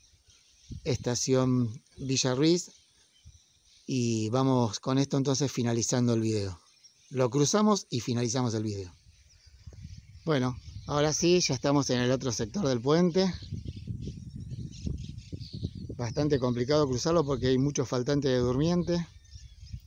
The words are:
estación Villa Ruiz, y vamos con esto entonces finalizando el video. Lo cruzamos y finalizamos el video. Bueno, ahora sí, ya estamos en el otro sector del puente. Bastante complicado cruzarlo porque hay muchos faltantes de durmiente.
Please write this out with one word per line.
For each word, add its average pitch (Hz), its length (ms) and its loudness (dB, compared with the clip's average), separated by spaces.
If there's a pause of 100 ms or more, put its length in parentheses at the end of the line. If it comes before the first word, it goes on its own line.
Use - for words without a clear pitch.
(840)
estación 127 1000 0 (140)
Villa 131 360 0
Ruiz, 160 380 2 (1120)
y 117 440 0
vamos 127 500 2
con 131 180 -2
esto 139 200 0
entonces 135 340 0
finalizando 120 640 0
el 113 80 2
video. 104 380 -2 (520)
Lo 127 180 2
cruzamos 196 600 2
y 120 120 -2
finalizamos 120 540 0
el 110 80 -2
video. 98 300 -6 (1300)
Bueno, 127 340 0 (280)
ahora 147 260 2
sí, 175 260 4
ya 156 160 0
estamos 143 360 2
en 123 80 2
el 123 120 2
otro 131 200 0
sector 123 360 -2
del 127 140 0
puente. 175 520 4 (2500)
Bastante 143 440 0
complicado 127 480 2
cruzarlo 156 380 2
porque 131 220 0
hay 131 100 4
muchos 143 320 0
faltantes 135 420 0
de 127 60 4
durmiente. 165 680 2 (800)